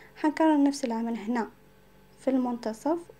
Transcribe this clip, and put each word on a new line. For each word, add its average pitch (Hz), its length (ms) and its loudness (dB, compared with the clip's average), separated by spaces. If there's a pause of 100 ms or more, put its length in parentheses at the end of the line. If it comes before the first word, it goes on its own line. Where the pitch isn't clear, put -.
(160)
حنكرر 302 460 4
نفس 277 220 2
العمل 233 320 -4
هنا 214 320 -4 (720)
في 262 100 0
المنتصف 247 680 -2 (220)